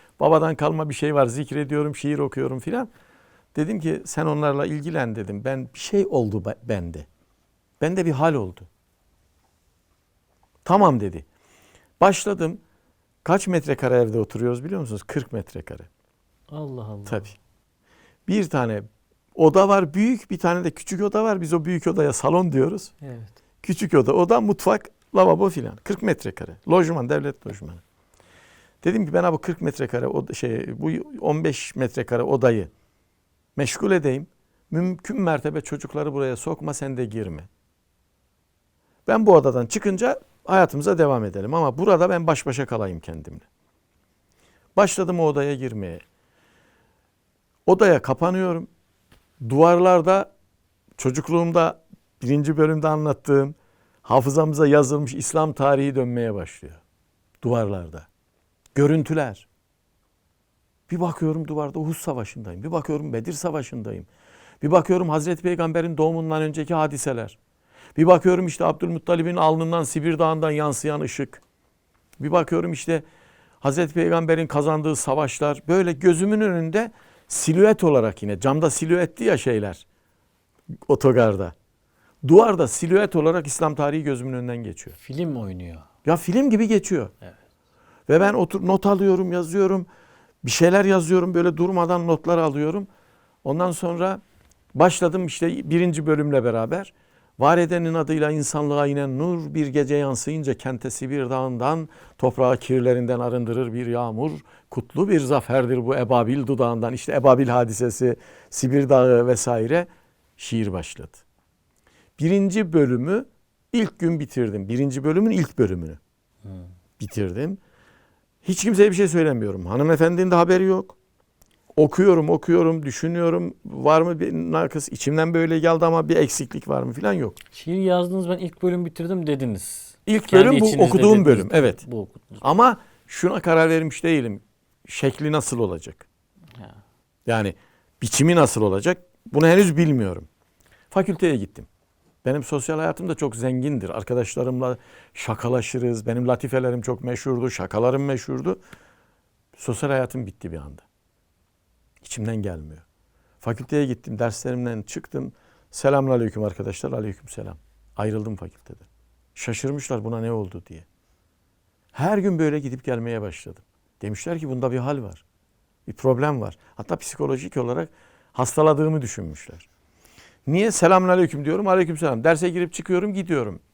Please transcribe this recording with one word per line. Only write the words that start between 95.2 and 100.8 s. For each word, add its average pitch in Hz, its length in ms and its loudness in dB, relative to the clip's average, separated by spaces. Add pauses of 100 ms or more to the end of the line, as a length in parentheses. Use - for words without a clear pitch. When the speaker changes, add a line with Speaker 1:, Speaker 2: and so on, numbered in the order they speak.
Speaker 1:
işte 165 440 -4
birinci 165 360 2
bölümle 147 380 2
beraber. 120 480 -2 (460)
Var 156 200 6
edenin 170 360 0
adıyla 151 360 0
insanlığa 147 560 -2
inen 139 320 -2
nur, 160 360 -4
bir 151 120 -2
gece 139 280 0
yansıyınca 143 600 -2
kente 127 360 -8